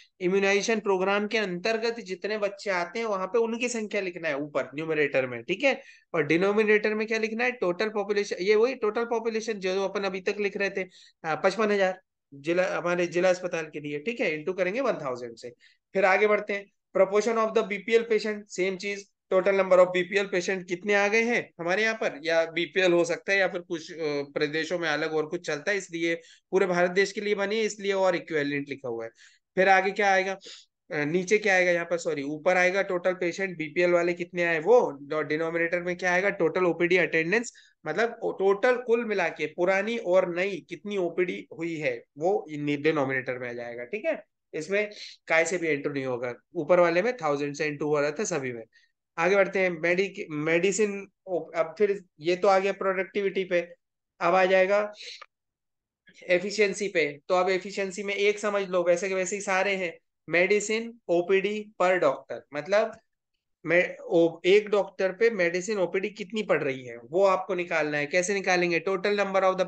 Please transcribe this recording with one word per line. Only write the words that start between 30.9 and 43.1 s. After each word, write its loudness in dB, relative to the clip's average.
अ, -2
नीचे 0
क्या 2
आएगा 4
यहाँ 2
पर, -2
सॉरी, -4
ऊपर 0
आएगा 2
टोटल -2
पेशेंट -4
बीपीएल 0
वाले 2
कितने -4
आए 0
वो, 6
और -2
डिनोमिनेटर -2
में -4
क्या -2
आएगा, 2
टोटल 0
ओपीडी 2
अटेंडेंस, 0
मतलब -2
ओ-, -4
टोटल 2
कुल 0
मिला -2
के -6
पुरानी 0
और 2
नई -4
कितनी -8
ओपीडी -2
हुई -6
है -4
वो 0
डिनोमिनेटर 0